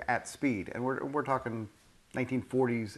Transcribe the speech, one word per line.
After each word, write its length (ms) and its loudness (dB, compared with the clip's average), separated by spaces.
at 200 0
speed. 460 0
And 100 -4
we're, 220 0
we're 180 0
talking 460 -2
nineteen 260 0
forties 560 0